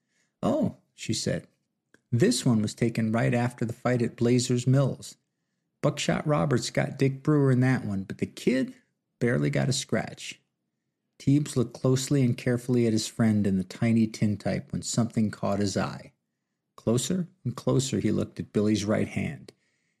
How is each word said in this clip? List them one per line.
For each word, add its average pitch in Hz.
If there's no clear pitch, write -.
"Oh," -
she -
said, 92
this 185
one 113
was 107
taken 113
right 117
after 120
the 113
fight 123
at -
Blazers 123
Mills. -
Buckshot -
Roberts 147
got 139
Dick 135
Brewer 143
in 127
that 127
one, 98
but -
the 95
kid 254
barely 127
got 69
a 135
scratch. -
Teebs 143
looked 123
closely 135
and 123
carefully 123
at 113
his 107
friend 107
in 95
the 92
tiny 113
tintype 101
when 90
something 110
caught 101
his 101
eye. -
Closer 165
and 120
closer 131
he 107
looked 101
at -
Billy's 104
right 104
hand. -